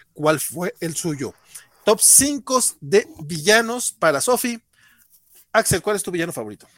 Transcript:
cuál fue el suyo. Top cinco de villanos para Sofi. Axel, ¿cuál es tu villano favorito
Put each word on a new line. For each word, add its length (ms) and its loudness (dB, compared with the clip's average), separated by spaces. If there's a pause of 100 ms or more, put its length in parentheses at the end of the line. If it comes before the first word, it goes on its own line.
(140)
cuál 260 0
fue 420 -6
el 140 -6
suyo. 380 -6 (500)
Top 160 4
cinco 600 2 (200)
de 280 0 (160)
villanos 680 0
para 300 2
Sofi. 400 -2 (880)
Axel, 300 2
¿cuál 140 0
es 80 -4
tu 80 -10
villano 200 -4
favorito 360 -10 (100)